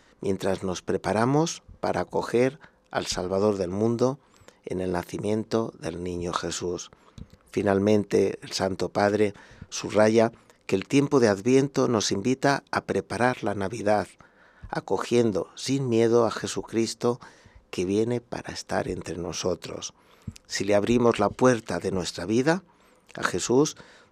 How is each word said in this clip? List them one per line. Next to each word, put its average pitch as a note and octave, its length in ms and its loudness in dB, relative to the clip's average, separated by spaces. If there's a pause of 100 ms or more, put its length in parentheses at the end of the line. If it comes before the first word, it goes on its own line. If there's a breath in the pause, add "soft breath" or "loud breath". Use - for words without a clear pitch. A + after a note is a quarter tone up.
(200 soft breath)
mientras F#2+ 420 -2
nos F#2 200 -6
preparamos A#2 800 0 (180)
para F#2+ 200 -2
acoger B2 600 0 (300 soft breath)
al F#2+ 160 -4
Salvador F#2+ 500 0
del F2+ 140 -2
mundo A#2 500 0 (440 soft breath)
en F2+ 160 -6
el F#2 120 -2
nacimiento G#2+ 880 -4
del E2+ 240 -8
niño F2 280 -6
Jesús. F2 580 -6 (600 loud breath)
Finalmente, G2 920 2
el - 100 -14
Santo F#2+ 360 -2
Padre G2+ 460 2 (340 loud breath)
subraya A2 640 4 (360 soft breath)
que G2 100 0
el F#2+ 100 -2
tiempo C#3 320 4
de A#2+ 100 6
Adviento B2+ 600 2
nos A2 240 2
invita B2+ 580 0
a - 140 -4
preparar G2+ 580 -2
la G#2 120 -2
Navidad, G2+ 520 -2 (600 loud breath)
acogiendo A2+ 880 0
sin C3+ 320 -4
miedo A#2 360 4
a G#2+ 60 0
Jesucristo A2+ 920 -4 (520 loud breath)
que F#2 140 -4
viene A2+ 340 0
para - 320 -12
estar F#2+ 340 -4
entre F2+ 300 -8
nosotros. F2 760 -6 (520 loud breath)
Si - 160 -6
le G2+ 120 0
abrimos A#2 440 4
la G2+ 120 2
puerta A2 500 2
de F#2+ 100 -2
nuestra F2 360 -6
vida C3 360 2 (520 soft breath)
a - 80 -10
Jesús, A#2 540 2 (360 loud breath)